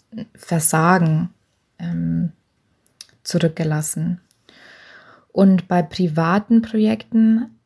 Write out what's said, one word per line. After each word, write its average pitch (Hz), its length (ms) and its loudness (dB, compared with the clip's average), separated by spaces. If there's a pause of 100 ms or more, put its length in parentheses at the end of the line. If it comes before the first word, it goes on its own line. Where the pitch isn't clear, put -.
(340)
Versagen, 165 960 0 (480)
ähm, 170 540 -4 (920)
zurückgelassen. 160 1000 -4 (1120)
Und 190 360 4
bei 180 140 2
privaten 180 800 0
Projekten 220 1040 0